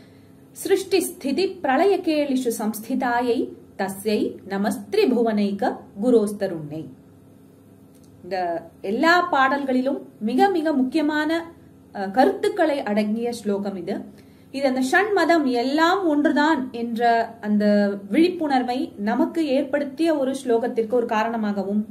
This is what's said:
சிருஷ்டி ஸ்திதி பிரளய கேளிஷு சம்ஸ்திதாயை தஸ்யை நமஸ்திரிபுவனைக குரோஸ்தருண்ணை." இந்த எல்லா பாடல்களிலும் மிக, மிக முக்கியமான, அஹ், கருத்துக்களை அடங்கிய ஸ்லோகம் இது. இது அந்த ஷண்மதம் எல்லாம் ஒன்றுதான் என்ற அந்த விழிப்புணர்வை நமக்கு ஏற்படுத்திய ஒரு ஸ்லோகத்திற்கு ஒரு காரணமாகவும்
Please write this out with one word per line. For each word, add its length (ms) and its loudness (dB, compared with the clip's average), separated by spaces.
சிருஷ்டி 540 0
ஸ்திதி 540 -2
பிரளய 380 2
கேளிஷு 600 0
சம்ஸ்திதாயை 880 -2
தஸ்யை 540 -2
நமஸ்திரிபுவனைக 1300 0
குரோஸ்தருண்ணை." 840 0
இந்த 440 -4
எல்லா 400 2
பாடல்களிலும் 760 0
மிக, 300 2
மிக 240 0
முக்கியமான, 800 0
அஹ், 180 -6
கருத்துக்களை 720 2
அடங்கிய 480 -2
ஸ்லோகம் 440 -4
இது. 260 -6
இது 160 -2
அந்த 140 0
ஷண்மதம் 640 2
எல்லாம் 640 2
ஒன்றுதான் 640 2
என்ற 680 0
அந்த 520 2
விழிப்புணர்வை 840 2
நமக்கு 500 0
ஏற்படுத்திய 680 0
ஒரு 180 -2
ஸ்லோகத்திற்கு 440 0
ஒரு 160 2
காரணமாகவும் 840 -2